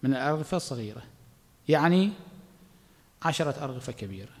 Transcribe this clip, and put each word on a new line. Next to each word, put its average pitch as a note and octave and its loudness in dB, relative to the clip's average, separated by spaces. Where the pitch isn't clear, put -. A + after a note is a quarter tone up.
من C3+ 4
الأرغفة D3 0
الصغيرة، A#2 -6
يعني F3 6
عشرة D3+ 0
أرغفة B2+ -8
كبيرة G2 -10